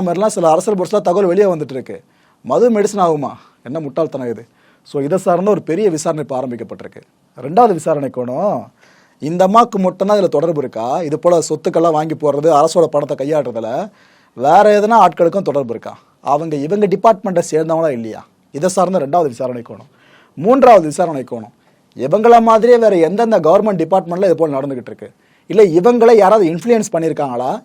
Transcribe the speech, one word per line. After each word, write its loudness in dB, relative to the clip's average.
மாதிரிலாம் -2
சில 2
அரசியல் 0
போர்ஸ்லாம் -2
தகவல் 0
வெளியே 2
வந்துட்டு -8
இருக்கு. -14
மது 0
மெடிசன் -2
ஆகுமா? -4
என்ன -10
முட்டாள்தனம் -6
இது! -12
So, -6
இதை -2
சார்ந்த -2
ஒரு 0
பெரிய -2
விசாரணை -6
இப்போ -10
ஆரம்பிக்கப்பட்டிருக்கு. -12
ரெண்டாவது 2
விசாரணை -4
கோணம், -6
இந்த 0
அம்மாக்கு 2
மட்டும்தான் 0
இதுல 2
தொடர்பு -2
இருக்கா? -4
இது -6
போல 2
சொத்துக்கெல்லாம் 0
வாங்கி -2
போடுறது, -2
அரசோட 2
பணத்தை -4
கையாடுறதுல -6
வேற 4
எதனா 4
ஆட்களுக்கும் 0
தொடர்பு -4
இருக்கா? -12
அவங்க -2
இவங்க -2
டிபார்ட்மெண்ட்டை 0
சேர்ந்தவங்களா -2
இல்லையா? -10
இதை -2
சார்ந்த 0
ரெண்டாவது -2
விசாரணை -8
கோணம். -20
மூன்றாவது 6
விசாரணை -4
கோணம், -14
இவங்கள 4
மாதிரியே 4
வேற 4
எந்தெந்த 2
கவர்மெண்ட் 2
டிபார்ட்மெண்ட்ல -2
இது 2
போல -2
நடந்துகிட்டு -10
இருக்கு? -18
இல்ல, 4
இவங்களை 4
யாராவது 4
இன்ஃப்ளூயன்ஸ் -2
பண்ணியிருக்காங்களா? -4